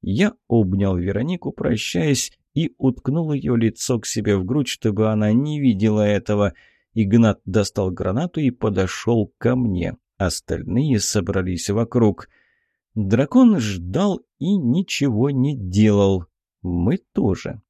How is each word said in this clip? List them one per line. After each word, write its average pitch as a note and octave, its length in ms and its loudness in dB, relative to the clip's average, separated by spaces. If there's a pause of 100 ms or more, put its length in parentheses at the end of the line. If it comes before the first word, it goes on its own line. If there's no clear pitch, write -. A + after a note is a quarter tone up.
Я C#3+ 320 0 (120)
обнял G2 500 2
Веронику, G2+ 540 -4
прощаясь, C3+ 800 -2 (220)
и D#3+ 240 -4
уткнул C#3+ 560 -2
ее C3+ 240 -2
лицо A2+ 440 0
к - 60 -12
себе G2+ 300 0
в F#2 80 -2
грудь, C3 240 -2
чтобы A2 420 -2
она G#2+ 220 2
не D3 280 0
видела G#2+ 420 2
этого. G#2 500 0 (400)
Игнат A2 540 2
достал G2 440 0
гранату B2 500 -4
и C3+ 100 2
подошел G#2 880 -2
ко B2 180 0
мне. F#2 400 -2 (220)
Остальные A2+ 840 -2
собрались F#2 680 -2
вокруг. A2+ 580 0 (680)
Дракон C3+ 640 4
ждал G#2+ 600 -2 (180)
и F#3+ 180 0
ничего C#3 720 0
не C#3 260 0
делал. G2 680 2 (360)
Мы F2+ 360 0 (140)
тоже. - 580 -2